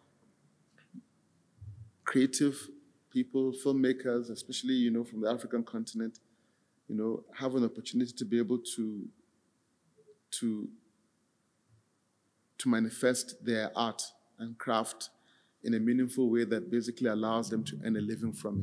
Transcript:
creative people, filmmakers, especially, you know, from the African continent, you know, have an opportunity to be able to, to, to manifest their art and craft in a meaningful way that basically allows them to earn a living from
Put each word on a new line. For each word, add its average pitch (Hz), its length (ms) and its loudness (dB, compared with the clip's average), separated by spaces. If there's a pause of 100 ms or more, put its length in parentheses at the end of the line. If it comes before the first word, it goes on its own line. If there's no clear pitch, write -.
(2000)
creative 135 640 2 (420)
people, 131 420 0
filmmakers, 127 800 2
especially, 127 440 -4
you 123 160 4
know, 117 140 2
from 110 180 -10
the 107 80 2
African 120 320 -2
continent, 113 560 -6 (680)
you 107 80 -4
know, 110 280 -2 (140)
have 131 160 -2
an 127 100 6
opportunity 120 480 0
to - 120 -6
be 113 140 2
able 120 200 2 (180)
to, 107 300 -4 (1300)
to, 110 360 -2 (1900)
to - 100 -2
manifest 117 760 2
their 110 320 0
art 113 260 -2 (360)
and 117 200 -10
craft - 520 -2 (520)
in 113 120 0
a 113 60 2
meaningful 123 500 2
way 117 140 4
that 110 260 -2
basically 117 380 0
allows 110 420 0
them 113 140 0
to - 200 -8
earn 110 120 2
a 104 40 0
living 110 320 -2
from 101 300 -4